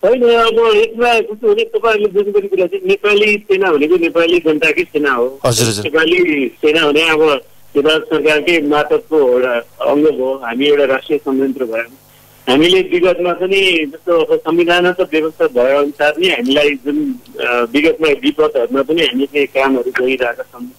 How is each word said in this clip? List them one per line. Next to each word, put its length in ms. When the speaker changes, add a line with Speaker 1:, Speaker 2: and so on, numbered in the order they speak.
Speaker 1:
होइन, 180
अब 520
यसमा 440
कस्तो 340
भने 100
तपाईँहरूले 440
बुझ्नुपर्ने 400
कुरा 180
चाहिँ 220
नेपाली 500
सेना 340
भनेको 240
नेपाली 440
जनताकै 440
सेना 280
हो। 340
Speaker 2:
हजुर, 220
हजुर। 160
Speaker 1:
नेपाली 640
सेना 400
भने 220
अब 320
नेपाल 240
सरकारकै 640
मातहतको 680
एउटा 540
अङ्ग 200
भयो, 400
हामी 220
एउटा 180
राष्ट्रिय 340
संयन्त्र 460
भयौँ। 340
हामीले 320
विगतमा 520
पनि 520
जस्तो 380
अब 140
संविधान 540
त 200
व्यवस्था 360
भए 300
अनुसार 420
नै 80
हामीलाई 420
जुन, 500
अ, 320
विगतमा 360
विपदहरूमा 760
पनि 200
हामी 240
चाहिँ 220
कामहरू 440
गरिरहेका 520
छौँ। 360